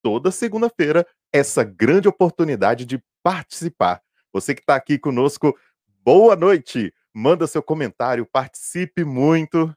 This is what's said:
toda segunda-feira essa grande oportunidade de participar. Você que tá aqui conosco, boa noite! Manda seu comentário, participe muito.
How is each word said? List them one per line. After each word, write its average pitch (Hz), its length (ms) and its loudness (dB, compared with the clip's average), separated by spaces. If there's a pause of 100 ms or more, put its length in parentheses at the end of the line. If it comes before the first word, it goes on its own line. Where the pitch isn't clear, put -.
toda 123 280 -2
segunda-feira 196 760 -2 (280)
essa 139 300 0
grande 117 440 2
oportunidade 127 800 0
de 127 160 -8 (220)
participar. 160 760 -4 (320)
Você 98 220 -4
que - 100 -20
tá 143 100 2
aqui 139 240 -4
conosco, 139 560 0 (480)
boa 202 320 8
noite! 165 580 0 (200)
Manda 156 320 0
seu 147 160 -4
comentário, 123 640 -4
participe - 760 -6
muito. 156 720 -2